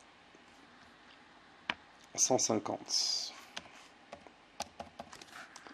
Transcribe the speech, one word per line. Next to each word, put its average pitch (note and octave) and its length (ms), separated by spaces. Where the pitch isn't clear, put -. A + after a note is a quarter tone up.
cent - 220
cinquante. - 960